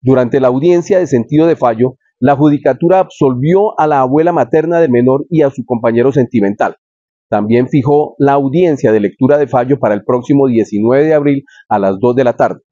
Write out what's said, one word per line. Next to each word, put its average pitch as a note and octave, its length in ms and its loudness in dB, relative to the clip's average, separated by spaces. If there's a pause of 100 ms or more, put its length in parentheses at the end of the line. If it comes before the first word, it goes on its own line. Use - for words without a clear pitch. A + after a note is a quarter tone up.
Durante B2+ 380 0
la C3 80 0
audiencia E3+ 500 0
de F3+ 100 -2
sentido C#3+ 380 0
de E3 100 2
fallo, A#2+ 420 -2 (220)
la C#3 160 2
judicatura D3+ 640 0
absolvió E3 800 -2
a D#3 60 0
la D3 140 0
abuela D3+ 320 0
materna D#3+ 480 0
del D#3 120 2
menor B2+ 380 2
y D#3 120 0
a C#3 100 2
su B2+ 140 -12
compañero A#2+ 460 0
sentimental. A2+ 680 -2 (520)
También A2+ 380 0
fijó D3 500 0
la C#3 160 2
audiencia C#3 580 0
de G#2+ 100 2
lectura B2+ 360 0
de D3 100 0
fallo B2+ 300 -2
para G#2 160 -2
el G2+ 100 -4
próximo C3+ 440 0
diecinueve A#2 580 0
de D#3+ 80 0
abril C#3+ 300 -2 (260)
a G#2+ 80 0
las G2 220 -2
dos A#2+ 160 0
de C3 80 0
la A#2 100 0
tarde. G#2+ 280 -2 (100)